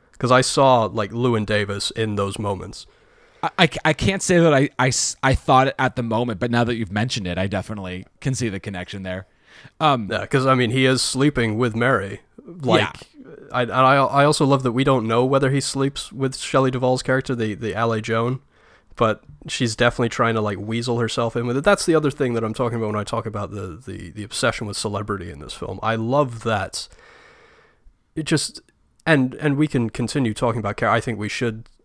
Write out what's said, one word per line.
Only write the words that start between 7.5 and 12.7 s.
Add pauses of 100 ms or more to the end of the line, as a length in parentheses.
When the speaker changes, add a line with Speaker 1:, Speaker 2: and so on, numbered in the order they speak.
Speaker 2:
can
see
the
connection
there. (540)
Um,
Speaker 1:
Yeah,
'cause,
I
mean,
he
is
sleeping
with
Mary. (260)
Like,